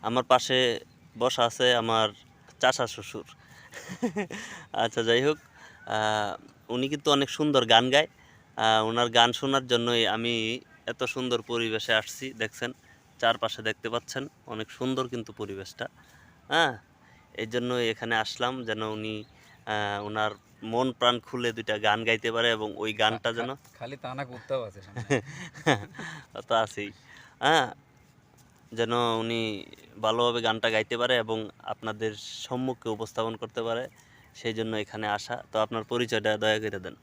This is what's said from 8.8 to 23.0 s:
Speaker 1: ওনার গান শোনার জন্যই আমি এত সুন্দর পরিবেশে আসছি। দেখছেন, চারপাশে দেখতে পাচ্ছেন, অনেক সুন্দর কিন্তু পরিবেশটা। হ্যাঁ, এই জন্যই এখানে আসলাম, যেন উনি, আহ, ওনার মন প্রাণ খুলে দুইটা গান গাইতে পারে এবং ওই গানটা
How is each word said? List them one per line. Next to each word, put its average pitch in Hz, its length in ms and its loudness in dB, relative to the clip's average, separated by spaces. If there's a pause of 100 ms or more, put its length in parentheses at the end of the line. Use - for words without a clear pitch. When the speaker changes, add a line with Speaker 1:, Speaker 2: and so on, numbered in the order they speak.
Speaker 1:
ওনার 117 240 2
গান 120 240 6
শোনার 135 340 0
জন্যই 120 400 2
আমি 113 540 -2 (240)
এত 123 180 -6
সুন্দর 123 380 -2
পরিবেশে 113 520 -2
আসছি। 127 400 -2
দেখছেন, 113 400 -6 (460)
চারপাশে 113 420 0
দেখতে 110 280 -4
পাচ্ছেন, 123 380 -6 (180)
অনেক 107 260 -10
সুন্দর 131 360 -2
কিন্তু 117 260 -8
পরিবেশটা। 98 540 -10 (600)
হ্যাঁ, 143 300 2 (560)
এই 113 120 -4
জন্যই 120 440 -2
এখানে 113 260 -2
আসলাম, 123 480 -2
যেন 110 180 -4
উনি, 107 420 -6 (420)
আহ, 104 400 -4
ওনার 107 260 -2 (320)
মন 120 280 0
প্রাণ 120 280 4
খুলে 120 320 -4
দুইটা 110 260 -4
গান 107 260 2
গাইতে 113 280 2
পারে 117 200 2
এবং 107 260 -2
ওই 107 160 -4
গানটা 110 360 2